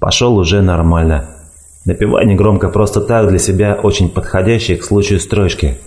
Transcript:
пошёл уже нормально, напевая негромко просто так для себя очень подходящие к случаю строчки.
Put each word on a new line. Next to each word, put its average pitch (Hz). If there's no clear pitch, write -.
пошёл 120
уже 95
нормально, 82
напевая -
негромко 101
просто 104
так 113
для 95
себя 101
очень 95
подходящие 92
к -
случаю 101
строчки. 101